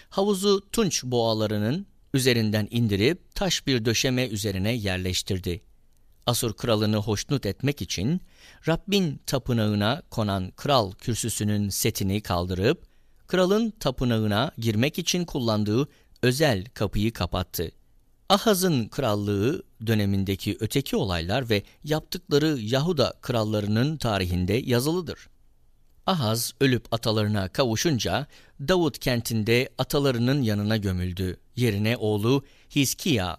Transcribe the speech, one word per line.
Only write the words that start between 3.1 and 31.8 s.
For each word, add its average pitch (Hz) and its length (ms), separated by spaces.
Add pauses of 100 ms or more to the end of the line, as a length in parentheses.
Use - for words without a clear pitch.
taş - 320
bir 123 180
döşeme 123 420
üzerine 101 440
yerleştirdi. 92 880 (640)
Asur 120 280
kralını 107 440
hoşnut 104 480
etmek 127 360
için 117 400 (460)
Rabbin 165 580
tapınağına 113 840
konan 98 420
kral 123 400
kürsüsünün 104 800
setini 104 520
kaldırıp 92 600 (440)
kralın 202 440
tapınağına 117 840
girmek 113 420
için 180 260
kullandığı 113 640 (340)
özel 127 420
kapıyı 107 480
kapattı. - 580 (580)
Ahaz'ın 180 580
krallığı 104 760 (240)
dönemindeki 98 720
öteki 139 360
olaylar 104 540
ve 104 140 (200)
yaptıkları 151 760
Yahuda 131 640
krallarının 110 760
tarihinde 92 560
yazılıdır. 127 760 (760)
Ahaz 120 540
ölüp 131 340
atalarına 107 540
kavuşunca 117 800 (320)
Davut 165 400
kentinde 117 800
atalarının 135 640
yanına 107 360
gömüldü. 92 600 (180)
Yerine 110 420